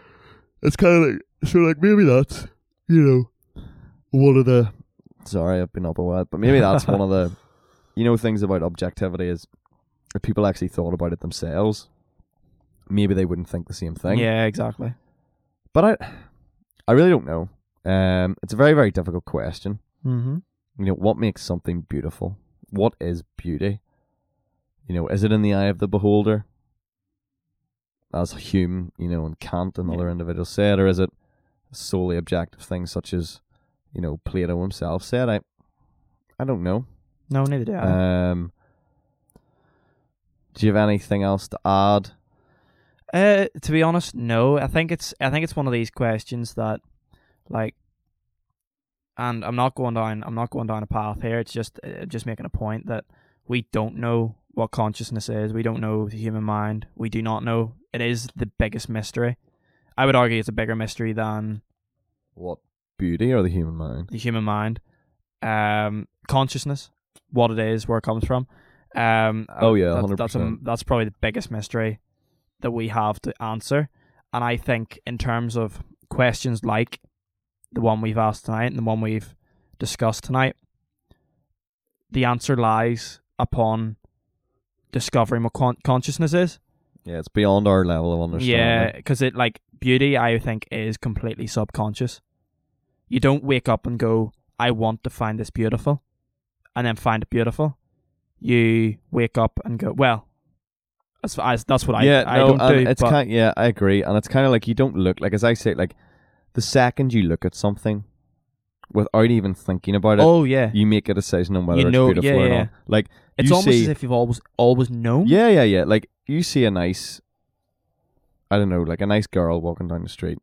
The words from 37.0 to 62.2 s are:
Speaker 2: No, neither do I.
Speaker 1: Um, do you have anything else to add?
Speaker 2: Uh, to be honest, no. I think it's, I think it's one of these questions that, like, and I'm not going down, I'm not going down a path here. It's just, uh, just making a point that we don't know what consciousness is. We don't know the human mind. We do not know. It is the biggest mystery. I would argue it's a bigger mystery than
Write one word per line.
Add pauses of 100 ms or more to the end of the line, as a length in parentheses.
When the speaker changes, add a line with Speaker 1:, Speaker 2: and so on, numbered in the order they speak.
Speaker 2:
No,
neither
do
I.
Speaker 1:
Um, (2000)
do
you
have
anything
else
to
add? (1000)
Speaker 2:
Uh, (160)
to
be
honest,
no.
I
think
it's,
I
think
it's
one
of
these
questions
that, (680)
like, (1400)
and
I'm
not
going
down,
I'm
not
going
down
a
path
here.
It's
just,
uh,
just
making
a
point
that (420)
we (100)
don't
know (160)
what
consciousness
is.
We
don't
know
the
human
mind. (100)
We
do
not
know. (180)
It
is
the
biggest
mystery. (600)
I
would
argue
it's
a
bigger
mystery
than (720)